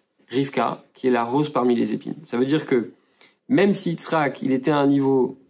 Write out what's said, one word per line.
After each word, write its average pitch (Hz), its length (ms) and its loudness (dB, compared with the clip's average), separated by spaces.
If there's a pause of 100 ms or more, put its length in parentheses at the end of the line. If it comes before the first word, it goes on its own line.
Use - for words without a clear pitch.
(280)
Rivka, 131 560 -4 (100)
qui - 140 -4
est - 20 4
la 117 140 2
rose 147 260 0
parmi 123 240 2
les 110 180 0
épines. - 220 -8 (100)
Ça 120 140 -6
veut 131 80 2
dire 147 180 0
que 117 280 0 (560)
même 185 260 4
si - 160 -4
Yitzhak, 156 500 -2
il 135 120 -2
était 131 180 0
à 147 80 2
un 143 80 2
niveau 135 500 2 (140)